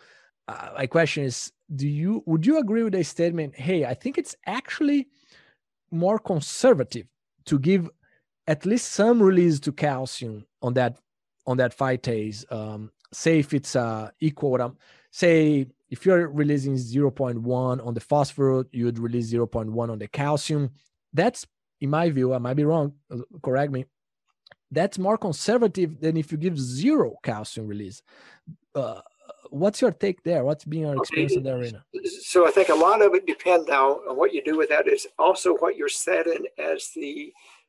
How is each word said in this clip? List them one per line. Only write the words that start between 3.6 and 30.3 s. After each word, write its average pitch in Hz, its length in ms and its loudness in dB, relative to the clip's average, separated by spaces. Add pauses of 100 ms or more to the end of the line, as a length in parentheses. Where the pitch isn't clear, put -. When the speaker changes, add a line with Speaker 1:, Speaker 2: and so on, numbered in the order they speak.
Speaker 1:
I 123 80 -4
think - 240 -6
it's - 180 -6 (100)
actually 277 640 -2 (800)
more 180 300 0
conservative 147 880 0 (380)
to 147 120 2
give 165 320 2 (560)
at 156 200 -2
least 226 260 -2
some 226 320 4
release 175 380 6
to 147 100 -2
calcium 127 760 -4 (160)
on 123 120 -2
that, 123 260 0 (480)
on 127 100 0
that 123 200 0
phytase"? 113 760 -2
Um, 107 400 -10 (220)
say 160 260 2
if 147 140 -2
it's, 139 240 -4
uh, 110 420 -4
equal, 147 320 -2
what 127 80 0
I'm, 123 180 -6 (340)
say 156 560 4 (220)
if - 160 -12
you're 175 220 4
releasing 143 480 0
zero 127 360 0
point 123 280 -4
one 123 400 -2
on 117 140 -8
the 113 60 -6
phosphorus, 139 720 0
you 120 140 -2
would 120 120 -2
release 117 280 -4
zero 117 200 0
point 110 260 -4
one 117 200 -4
on 110 80 -8
the 104 80 -10
calcium. 143 640 -2 (420)
That's, 190 320 0 (360)
in 139 100 -2
my 165 180 2
view, 131 240 0
I 123 60 -2
might 123 160 -4
be 147 80 2
wrong, 147 320 0 (160)
uh, 123 80 -8 (240)
correct 139 280 0
me, 131 140 -6 (840)
that's 160 260 -2
more 196 200 0
conservative 185 840 0
than 160 180 0
if 156 140 -4
you 156 80 -4
give 165 200 -2
zero 135 600 0
calcium 107 460 -8
release. 104 340 -12 (720)
Uh, 113 280 -6 (500)
what's 180 300 -2
your 240 100 4
take 190 320 -4
there? 160 200 0